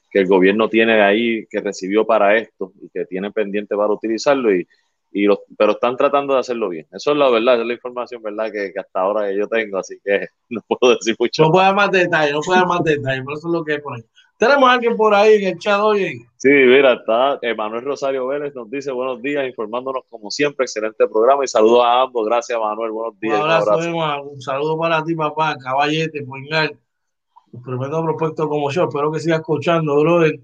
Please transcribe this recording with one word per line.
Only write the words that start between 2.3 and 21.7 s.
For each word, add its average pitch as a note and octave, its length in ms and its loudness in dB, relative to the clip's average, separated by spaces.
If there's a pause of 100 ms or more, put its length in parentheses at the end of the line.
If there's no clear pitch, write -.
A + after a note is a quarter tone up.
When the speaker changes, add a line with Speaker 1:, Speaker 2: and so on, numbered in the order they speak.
Speaker 1:
esto G2 420 -8
y F2 80 -18
que F2 160 -8
tiene F#2+ 260 -6
pendiente G#2 460 -4
para G#2 160 0
utilizarlo, A2+ 640 0
y, F2 120 -2 (460)
y G2+ 120 -2
los, G2+ 160 2 (160)
pero G#2 160 2
están B2 240 -2
tratando C#3+ 380 0
de B2+ 60 2
hacerlo A#2 300 -4
bien. D#2+ 220 -10
Eso C#3+ 200 -4
es D3 60 -2
la C#3 100 4
verdad, A#2+ 260 4
esa A#2 80 2
es A2+ 60 -6
la A#2+ 60 -4
información, B2 480 -10
¿verdad?, G#2+ 280 -6
que, G2+ 220 -6
que G2 80 -8
hasta F#2 200 -6
ahora G2+ 320 0
yo G2+ 160 -2
tengo, G#2+ 300 -4
así F#2 240 -10
que F#2+ 260 -2 (100)
<laughs> - 100 -20
no A2 180 -8
puedo - 280 4
decir A2 240 -2
mucho. A#2+ 240 0
Speaker 2:
No D#3+ 100 4
puedo F#3 140 6
dar G3 80 4
más G3+ 160 0
detalles, E3 420 2
no D3+ 80 -2
puedo F3+ 180 0
dar F3+ 100 2
más F3 140 -2
detalles, C3+ 420 -2
pero C#3+ 120 -10
eso D#3+ 120 -10
es E3+ 40 -2
lo E3 120 -2
que D3+ 100 -4
hay C#3+ 60 -4
por C#3 160 -12
ahí. A2+ 80 -16 (340)
Tenemos C4 300 4
a B3 60 6
alguien A3+ 220 0
por G#3+ 160 4
ahí G#3+ 300 6
en F#3+ 60 0
el E3+ 100 -4
chat, G3+ 220 0
oye. G3+ 360 0 (200)
Speaker 1:
Sí, - 120 0
mira, C3+ 440 8
está, B2 500 0
eh, A#2 140 -2
Manuel A2 280 -6
Rosario C3+ 440 -4
Vélez C#3+ 260 -6
nos A2+ 160 -16
dice, C#3 220 -8
"Buenos B2+ 280 -6
días, C#3+ 240 -4
informándonos B2+ 640 -8
como G#2+ 220 -16
siempre, C#3+ 320 -4
excelente A2 460 -2
programa", A#2+ 340 2
y B2 60 -4
saludos A#2 360 4